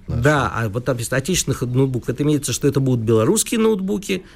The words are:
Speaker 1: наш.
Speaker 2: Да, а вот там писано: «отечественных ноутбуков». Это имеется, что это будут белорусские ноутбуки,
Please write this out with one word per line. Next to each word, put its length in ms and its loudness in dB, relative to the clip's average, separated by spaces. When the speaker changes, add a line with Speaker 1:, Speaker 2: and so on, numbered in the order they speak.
Speaker 1:
наш. 160 -2
Speaker 2:
Да, 320 2
а 120 -2
вот 180 -6
там 120 0
писано: 200 -4
«отечественных 440 -2
ноутбуков». 480 0
Это 140 -4
имеется, 300 0
что 140 -2
это 120 2
будут 260 2
белорусские 540 2
ноутбуки, 640 0